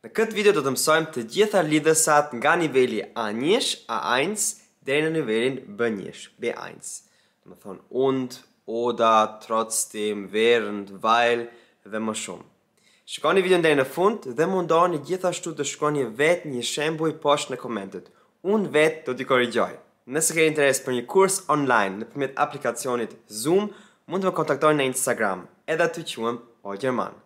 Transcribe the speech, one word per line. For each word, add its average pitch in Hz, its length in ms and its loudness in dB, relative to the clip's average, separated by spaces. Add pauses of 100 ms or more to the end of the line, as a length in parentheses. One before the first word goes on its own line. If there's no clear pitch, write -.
Në 113 80 -18
këtë 220 240 -2
video 202 220 4
do 147 80 0
të 135 100 0
mësojmë 160 400 2
të 123 160 -4
gjitha 202 320 2
lidhësat 151 720 4
nga 143 240 2
niveli 127 460 2 (100)
A 113 160 -4
një, 151 300 2 (260)
A 113 120 -4 (180)
eins, 190 320 -2 (340)
deri 143 220 0
në 160 100 -2
nivelin 127 460 0 (180)
B 117 160 0
një, 98 200 -10 (280)
B 120 80 -2
eins. - 540 -12 (420)
Do 92 80 -20
të - 80 -20
thonë 107 400 -6
und, 131 320 0 (320)
oder, 113 760 2
trotzdem, 107 880 -4
während, 104 580 2 (140)
weil 120 400 2 (420)
dhe 107 160 -6
më 110 220 -4
shumë. 90 180 -12 (640)
Shikoni 180 400 0
videon 180 160 4
deri 156 160 4
në 131 80 2
fund 202 400 0
dhe 143 240 0
mundoni 170 560 2
gjithashtu 175 480 -4
të 143 160 -4
shkruani 147 380 -2 (100)
vetë 165 320 2
një 120 220 -4
shembull 156 500 -2
poshtë 143 320 2
në - 80 -10
komentet. 98 480 -8 (320)
Unë 190 320 0
vetë 156 320 2
do 127 80 -4
t'i 127 160 -8
korrigjoj. 117 400 2 (400)
Nëse 160 240 -2
keni 160 220 4
interes 139 260 2
për 127 160 -2
një 120 160 -6
kurs 190 320 4
online 117 560 2
nëpërmjet 135 320 -6 (140)
aplikacionit 120 680 -4 (160)
Zoom, 165 400 0 (400)
mund 190 140 -4
të 185 80 2
më 180 100 -4
kontaktoni 147 400 2
në 131 80 0
Instagram. 107 560 -2 (240)
edhe 165 240 0
të 170 140 -10
quhem 117 320 -6 (260)
O 98 80 -8
Gjerman. 117 400 -4 (120)